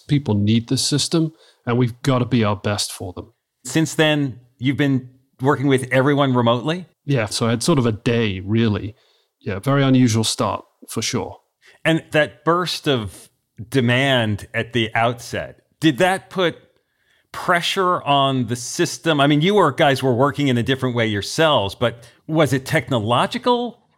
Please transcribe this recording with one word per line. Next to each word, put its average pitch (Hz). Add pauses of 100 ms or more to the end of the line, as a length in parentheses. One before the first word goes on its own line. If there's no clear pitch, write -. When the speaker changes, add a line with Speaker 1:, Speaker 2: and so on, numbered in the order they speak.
Speaker 1:
People 143
need 107
this 131
system, 156 (320)
and 120
we've 123
gotta 127
be 113
our 104
best 104
for -
them. - (320)
Speaker 2:
Since 160
then, 147 (200)
you've 127
been 139 (320)
working 131
with 127
everyone 135
remotely? 123 (200)
Speaker 1:
Yeah, 131
so 117
I -
had 117
sort -
of 117
a 117
day, 110
really. 104 (440)
Yeah, 95
very 135
unusual 127
start, - (240)
for -
sure. - (440)
Speaker 2:
And 160
that -
burst 170
of 113 (400)
demand 123
at 117
the 113
outset, 113 (180)
did 160
that -
put 175 (760)
pressure 180
on 135
the 113
system? 156
I 139
mean, 147
you 190
were, 175
guys 135
were 131
working 139
in 123
a 117
different 127
way 117
yourselves, 107
but 117 (200)
was 156
it 135
technological? 170 (200)